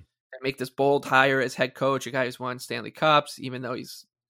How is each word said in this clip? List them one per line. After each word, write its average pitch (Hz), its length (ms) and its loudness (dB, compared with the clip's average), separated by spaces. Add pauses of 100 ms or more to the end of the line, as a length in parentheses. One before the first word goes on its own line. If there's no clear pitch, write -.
(320)
they - 100 -16
make 135 160 -4
this 123 120 -6
bold 139 360 2
hire 135 360 4
as 127 140 -2
head 131 200 -2
coach, 135 320 0
a 120 40 -8
guy 127 140 0
who's 123 140 -8
won 127 200 -8
Stanley 113 320 -8
Cups, 151 480 2
even 127 220 -8
though 123 120 -6
he's - 320 -12 (240)